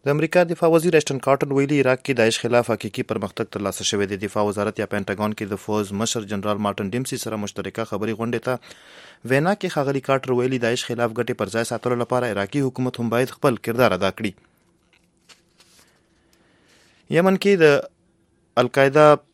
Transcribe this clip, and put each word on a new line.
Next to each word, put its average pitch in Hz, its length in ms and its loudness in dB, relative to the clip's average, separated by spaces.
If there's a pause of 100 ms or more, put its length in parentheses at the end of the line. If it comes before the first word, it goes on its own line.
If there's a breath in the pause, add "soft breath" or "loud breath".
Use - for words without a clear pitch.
د 143 40 0
امریکا 156 360 2
دفاع 170 240 0
وزیر 165 260 4
اشټن 143 280 0
کارټر 139 320 2
ویلي، 139 240 2
عراق 127 180 2
کې - 200 -4
داعش 113 200 2
خلاف 120 320 2
حقیقي 110 400 -6
پرمختګ 104 440 -6
ترلاسه 98 340 -6
شوی 101 220 0
دی. 104 120 -4
دفاع 107 220 -2
وزارت 104 340 -4
یا 104 140 -4
پینټاګون 104 420 -4
کې 107 160 -6
د 101 140 -6
فوز 107 340 -2
مشر 113 320 -4
جنرال 104 340 -4
مارټن 101 300 -4
ډیمسي 131 260 -6
سره 110 220 -8
مشترکه 98 480 -8
خبري 107 260 -4
غونډې 117 300 -4
ته 127 60 -2 (800 loud breath)
وینا 156 220 2
کې 196 220 -6
ښاغلي 139 320 0
کارټر 131 320 0
ویلي، 131 240 0
داعش 120 240 0
خلاف 117 320 -2
ګټې 120 220 -4
پر 104 120 -2
ځای 113 160 -2
ساتلو 123 320 -2
لپاره 120 340 -2
عراقي 101 300 -2
حکومت 127 360 -4
هم 117 120 -2
باید 127 220 0
خپل 127 320 0
کردار 113 300 2
ادا 95 200 0
کړي. 107 140 -4 (2750 soft breath)
یمن 190 260 4
کې 202 180 4
د 160 40 8 (1000)
القاعده 135 420 6 (280)